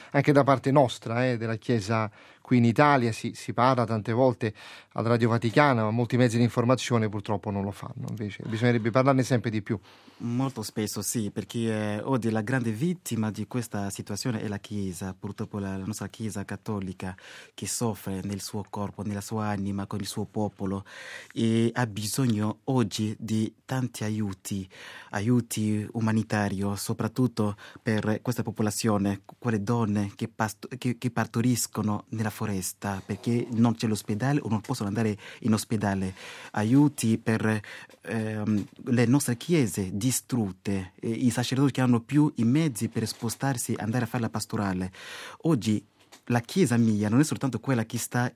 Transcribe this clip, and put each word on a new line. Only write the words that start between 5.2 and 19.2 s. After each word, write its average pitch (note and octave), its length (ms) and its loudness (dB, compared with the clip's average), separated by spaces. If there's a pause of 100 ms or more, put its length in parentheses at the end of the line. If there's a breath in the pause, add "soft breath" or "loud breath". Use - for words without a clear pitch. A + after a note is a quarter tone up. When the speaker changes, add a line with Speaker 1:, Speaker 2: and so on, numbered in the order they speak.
Speaker 1:
Vaticana, A#2 540 4
ma G#2+ 60 0
molti A#2 280 0
mezzi A#2+ 180 4
di A#2 60 4
informazione A#2 640 2
purtroppo G#2 420 -4
non G2+ 140 -2
lo G2+ 60 -4
fanno, - 400 -10
invece G#2+ 360 -8
bisognerebbe A#2 440 2
parlarne C3 320 6
sempre A#2 260 0
di A2 140 -2
più. G#2+ 180 -4 (380 loud breath)
Speaker 2:
Molto A#2+ 420 -2
spesso G#2+ 400 -4
sì, G2+ 300 -4
perché, G#2+ 680 -4
eh, G#2+ 60 -6
oggi A#2+ 260 0
la A2 140 2
grande A#2 280 -2
vittima A2+ 600 -2
di G2+ 160 -6
questa G#2+ 420 -4
situazione G#2 540 -6
è G#2+ 60 -6
la G2+ 100 -6
Chiesa, F#2+ 600 -8
purtroppo G#2 400 -10
la, G2 200 -6
la F#2+ 80 -8
nostra G#2 220 -8
Chiesa G2+ 360 -8
cattolica F#2+ 720 -8 (380 loud breath)
che - 120 -10
soffre G2+ 560 -4
nel G2 200 -6
suo G#2 260 -8
corpo, G2+ 340 -8
nella G2+ 200 -6